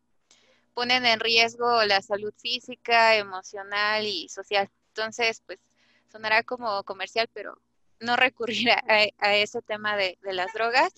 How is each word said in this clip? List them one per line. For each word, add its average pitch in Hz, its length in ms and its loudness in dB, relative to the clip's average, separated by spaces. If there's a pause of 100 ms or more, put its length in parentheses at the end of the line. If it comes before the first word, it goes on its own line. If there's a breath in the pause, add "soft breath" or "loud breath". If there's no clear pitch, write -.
(720)
ponen 247 320 0
en 226 160 2
riesgo 233 640 2
la 202 160 2
salud 208 360 -6
física, 233 800 2
emocional 202 920 -4
y 190 240 -6
social. 196 400 -2 (200)
Entonces, 220 560 -4
pues, - 140 -16 (520)
sonará 220 320 0
como 226 400 -4
comercial, 196 500 -4
pero 196 240 -14 (440)
no 240 160 0
recurrir 240 540 0
a, 190 160 2
a, 214 200 4 (220)
a 202 60 2
ese 208 260 -2
tema 214 340 -6
de, 190 260 -2
de 190 120 -8
las 185 200 -4
drogas. 233 440 2